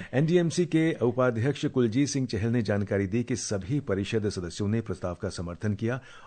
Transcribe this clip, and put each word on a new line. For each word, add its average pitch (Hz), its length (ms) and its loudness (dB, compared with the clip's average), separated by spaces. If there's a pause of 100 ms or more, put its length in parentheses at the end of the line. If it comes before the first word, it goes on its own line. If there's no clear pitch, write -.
(140)
एनडीएमसी 165 520 4
के 160 360 2
उपाध्यक्ष 123 640 2
कुलजीत 127 420 2
सिंह 131 200 -2
चहल 110 220 -2
ने 120 120 2
जानकारी 101 460 0
दी 113 160 0
कि 123 120 -2
सभी 104 440 -4
परिषद 101 500 0
सदस्यों 92 380 -4
ने 113 140 2
प्रस्ताव 90 340 -6
का 95 140 -4
समर्थन 87 440 -4
किया 113 280 -4 (260)